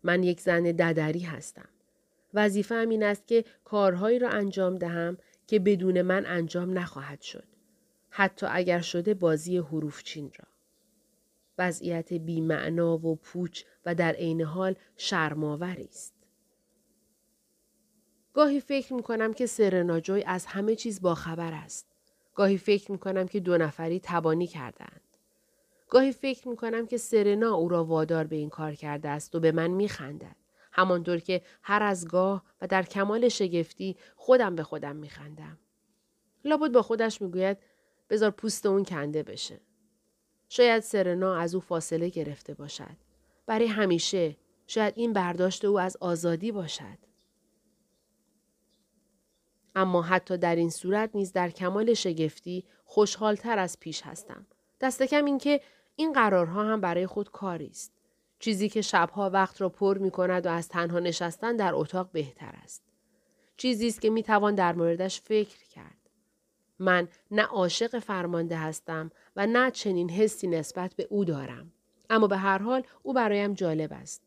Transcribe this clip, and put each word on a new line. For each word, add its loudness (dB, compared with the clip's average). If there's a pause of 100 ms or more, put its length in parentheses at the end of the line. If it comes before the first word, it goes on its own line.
من 4
یک 2
زن 2
ددری 2
هستم. -12 (640)
وظیفه‌ام 2
این 2
است 0
که 4 (180)
کارهایی 4
را 0
انجام 0
دهم -4 (300)
که 4
بدون 4
من 2
انجام -4
نخواهد -10
شد. -16 (640)
حتی 0
اگر 0
شده -2
بازی 0
حروف -6
چین -12
را. -20 (1080)
وضعیت -4
بی‌معنا 0
و -2
پوچ -8 (220)
و -2
در 2
عین -2
حال -2 (220)
شرم‌آوری -4
است. -20 (2250)
گاهی 6
فکر -2
می‌کنم -2
که -2
سرنا 2
جوی -2
از -4
همه -2
چیز -8
باخبر -2
است. -14 (480)
گاهی 4
فکر 0
می‌کنم -4
که -2
دو 2
نفری -2
تبانی 0
کردند. -14 (920)
گاهی 6
فکر -6
می‌کنم -6
که -4
سرنا 2
او 0
را 0
وادار 0
به -6
این -4
کار -10
کرده -8
است -8
و 0
به 6
من 0
می‌خندد. -4 (360)
همانطور 2
که -2 (200)
هر 2
از 0
گاه 0 (180)
و -8
در 4
کمال 0
شگفتی -2 (180)
خودم 4
به -4
خودم -10
می‌خندم. -18 (840)
لابد 2
با 8
خودش -2
می‌گوید: -2 (520)
«بذار 4
پوست -6
اون 2
کنده -4
بشه.» -12 (920)
شاید 4
سرنا 0
از -2
او 0
فاصله -4
گرفته -8
باشد. -14 (480)
برای 2
همیشه. 0 (320)
شاید 0
این 0
برداشت 0
او 4
از -2
آزادی -2
باشد. -10 (2750)
اما 4
حتی 0
در 2
این 2
صورت -2
نیز -4
در 0
کمال 0
شگفتی -4 (200)
خوشحالتر 0
از -4
پیش -10
هستم. -18 (360)
دست 0
کم 2
این 0
که 2 (340)
این -2
قرارها 2
هم 0
برای -2
خود -8
کاری -8
است. -18 (460)
چیزی 0
که -2
شبها 0
وقت 0
را 0
پر 0
می‌کند 0
و 0
از -4
تنها -2
نشستن -4
در 0
اتاق -4
بهتر -8 (100)
است. -20 (760)
چیزی 0
است -4
که 2
می‌توان 2
در 2
موردش 0
فکر -2
کرد. -20 (720)
من 4 (240)
نه 2
عاشق 0
فرمانده -4
هستم -8 (240)
و 0
نه 4
چنین -2
حسی 2
نسبت -4
به -6
او 0
دارم. -6 (380)
اما 6
به 2
هر 2
حال 0 (200)
او -6
برایم 2
جالب -2
است. -16